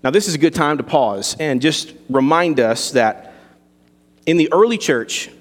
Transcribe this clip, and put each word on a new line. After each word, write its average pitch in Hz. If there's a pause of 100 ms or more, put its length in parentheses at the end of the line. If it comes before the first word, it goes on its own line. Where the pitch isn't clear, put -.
Now, 131
this 196
is 165
a 147
good 156
time 151
to 131
pause 110
and 143
just - (160)
remind 147
us 117
that 113 (920)
in 165
the 160
early 220
church - (100)